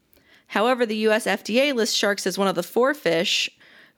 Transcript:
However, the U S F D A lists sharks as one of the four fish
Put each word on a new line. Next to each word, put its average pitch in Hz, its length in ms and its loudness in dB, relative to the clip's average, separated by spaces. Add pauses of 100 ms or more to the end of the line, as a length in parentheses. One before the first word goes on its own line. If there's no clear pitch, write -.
(480)
However, 240 360 0
the 214 120 -4
U 214 160 2
S 220 160 0
F 190 160 -2
D 226 160 0
A 285 120 2
lists 226 240 0
sharks 202 300 0
as 185 100 -2
one 196 120 2
of 175 80 0
the - 80 -2
four 262 300 0
fish - 540 0 (500)